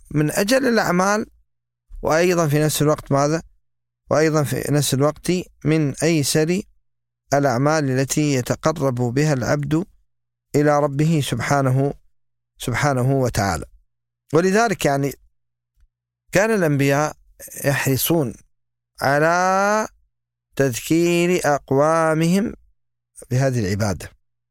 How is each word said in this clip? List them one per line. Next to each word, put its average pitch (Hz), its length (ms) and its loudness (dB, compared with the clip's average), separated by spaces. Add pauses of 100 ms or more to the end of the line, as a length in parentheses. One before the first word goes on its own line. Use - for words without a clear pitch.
(100)
من 151 200 -2
أجل 254 360 0
الأعمال، 202 600 0 (760)
وأيضا 170 460 2
في 147 100 0
نفس 151 240 0
الوقت 147 300 0
ماذا؟ 147 300 0 (680)
وأيضا 151 320 2
في 131 300 -4
نفس 143 220 0
الوقت 151 380 0 (320)
من 151 380 0
أيسر 160 600 0 (720)
الأعمال 139 560 2
التي 139 440 0
يتقرب 135 600 -2
بها 123 380 0
العبد 143 520 -2 (680)
إلى 147 260 4
ربه 151 440 0
سبحانه، 135 720 0 (640)
سبحانه 127 540 0
وتعالى. 107 520 0 (720)
ولذلك، 190 500 2
يعني، 139 280 0 (1200)
كان 208 180 2
الأنبياء 147 640 0 (480)
يحرصون 135 720 0 (680)
على 185 840 0 (680)
تذكير 170 880 0
أقوامهم 160 1120 0 (760)
بهذه 127 300 0
العبادة، 98 500 -4 (400)